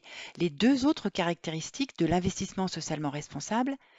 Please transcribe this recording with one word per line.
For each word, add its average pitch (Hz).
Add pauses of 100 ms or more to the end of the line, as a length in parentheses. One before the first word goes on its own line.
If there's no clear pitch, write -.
(380)
les 170
deux 196
autres -
caractéristiques 170
de 165
l'investissement 180
socialement 151
responsable, 208 (220)